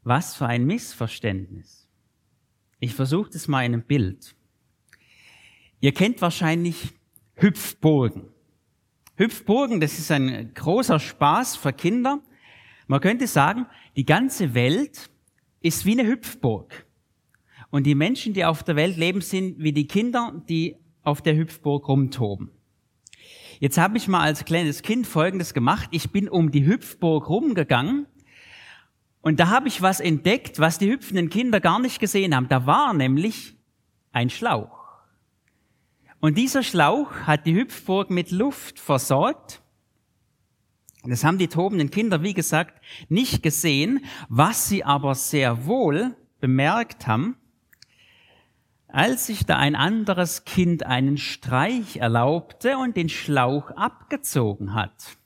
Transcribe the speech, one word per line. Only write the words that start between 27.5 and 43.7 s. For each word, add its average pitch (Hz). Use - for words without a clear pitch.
und 156
da 170
habe 254
ich 196
was 185
entdeckt, 175
was 160
die 202
hüpfenden 190
Kinder 220
gar 180
nicht 247
gesehen 196
haben. 127
Da 127
war 226
nämlich 147
ein 123
Schlauch. 208
Und 156
dieser 254
Schlauch 190
hat 151
die 165
Hüpfburg 196
mit 175
Luft 247
versorgt. 143
Das 123
haben 170
die 180
tobenden 170
Kinder, 196
wie 202
gesagt, 170
nicht 226
gesehen. 160